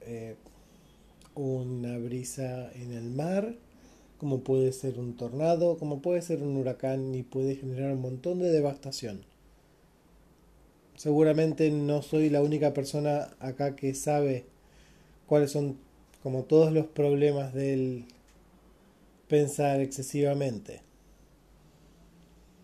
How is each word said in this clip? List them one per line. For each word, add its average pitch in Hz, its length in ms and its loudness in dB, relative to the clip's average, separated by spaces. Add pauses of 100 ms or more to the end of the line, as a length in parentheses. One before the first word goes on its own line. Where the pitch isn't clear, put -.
eh, 113 340 -12 (960)
una 127 640 -4
brisa 127 760 -8
en 123 200 -12
el 117 160 -8
mar, 190 460 -2 (640)
como 135 220 -2
puede 131 320 2
ser 127 260 -6
un 120 180 -8
tornado, 160 640 0
como 147 240 -6
puede 175 180 2
ser 165 220 -2
un 139 120 -2
huracán 131 600 -2
y 127 80 -4
puede 135 320 -2
generar 135 380 -4
un 131 80 -2
montón 131 360 -4
de 180 140 2
devastación. 139 760 -2 (1700)
Seguramente 156 720 4
no 147 320 0
soy 156 260 2
la 143 140 4
única 147 320 2
persona 147 640 -2
acá 135 360 -4
que 135 200 -4
sabe 143 500 0 (800)
cuáles 147 240 4
son 143 300 -4 (420)
como 131 220 -4
todos 156 280 8
los 156 140 4
problemas 143 680 2
del 131 500 -2 (1200)
pensar 143 520 2
excesivamente. 135 1000 -2 (1800)